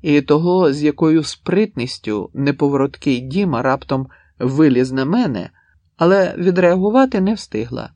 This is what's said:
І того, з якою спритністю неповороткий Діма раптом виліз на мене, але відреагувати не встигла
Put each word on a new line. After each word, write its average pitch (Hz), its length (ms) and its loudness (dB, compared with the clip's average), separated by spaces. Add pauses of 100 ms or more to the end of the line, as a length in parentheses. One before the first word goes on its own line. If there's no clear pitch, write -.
І 147 180 2
того, 160 520 2
з 147 100 -4
якою 156 400 2
спритністю 123 1120 -4
неповороткий 139 840 -2
Діма 135 420 -2
раптом 135 440 -2 (320)
виліз 131 540 2
на 131 120 -2
мене, 147 460 -2 (460)
але 185 420 2
відреагувати 185 800 2
не 196 140 0
встигла 113 600 -10